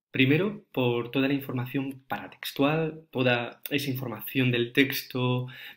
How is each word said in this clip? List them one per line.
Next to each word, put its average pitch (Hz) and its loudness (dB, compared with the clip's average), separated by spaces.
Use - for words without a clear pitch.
Primero, 160 4
por 120 0
toda 135 2
la 143 2
información 135 -4
paratextual, 156 -2
toda 123 0
esa 139 -2
información 123 0
del 120 0
texto, 127 0